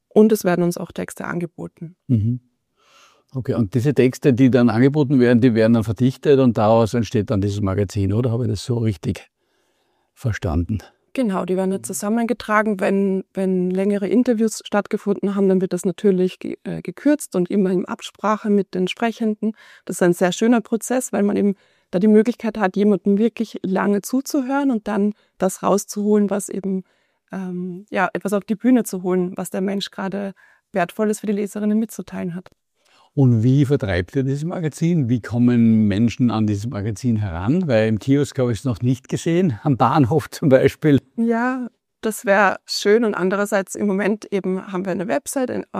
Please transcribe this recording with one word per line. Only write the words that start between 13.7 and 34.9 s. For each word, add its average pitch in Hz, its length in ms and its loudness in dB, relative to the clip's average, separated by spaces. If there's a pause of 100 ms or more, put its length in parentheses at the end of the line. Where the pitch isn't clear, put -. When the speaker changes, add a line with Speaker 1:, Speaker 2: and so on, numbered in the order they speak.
Speaker 1:
längere 196 360 -2
Interviews 226 580 0
stattgefunden 202 720 -2
haben, 202 140 2
dann 190 120 4
wird 185 120 -2
das 180 120 -4
natürlich 185 540 0
ge-, - 240 -8
äh, 165 200 -8
gekürzt - 520 -2
und 175 160 0
immer 196 200 2
in 185 140 0
Absprache - 640 -6
mit 202 260 0
den 185 120 -2
Sprechenden. 220 640 -4 (340)
Das 190 100 -8
ist - 60 -2
ein 175 100 6
sehr 180 180 0
schöner 226 300 2
Prozess, 240 520 -4
weil 202 120 0
man 202 120 0
eben 196 180 0 (360)
da 185 80 -2
die 190 80 2
Möglichkeit 214 520 4
hat, 190 180 -2
jemandem 202 420 2
wirklich 220 460 -4
lange 190 380 0
zuzuhören 269 680 -2
und 220 160 -2
dann 208 280 -2 (240)
das - 260 -4
rauszuholen, 202 640 0
was 196 180 -4
eben, 190 360 -6 (480)
ähm, 180 580 -10
ja, 196 220 -2
etwas 185 200 -6
auf 202 120 -2
die 226 100 -4
Bühne 240 300 2
zu 185 180 -8
holen, 180 340 -2
was 185 140 -8
der 196 120 -6
Mensch 190 280 -4
gerade 196 420 -8 (380)
Wertvolles 208 500 -2
für - 60 -10
die 208 60 -2
Leserinnen 208 480 -2
mitzuteilen 185 560 -8
hat. 185 120 -16 (640)
Speaker 2:
Und 123 300 4
wie 135 220 4
vertreibt 120 500 -2
ihr 135 80 0
dieses 139 220 -4
Magazin? 165 640 -2